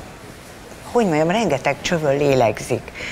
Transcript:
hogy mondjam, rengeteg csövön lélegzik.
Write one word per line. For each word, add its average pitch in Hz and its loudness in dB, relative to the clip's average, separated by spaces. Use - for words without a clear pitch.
hogy 240 4
mondjam, 160 2
rengeteg 156 0
csövön 151 0
lélegzik. 131 2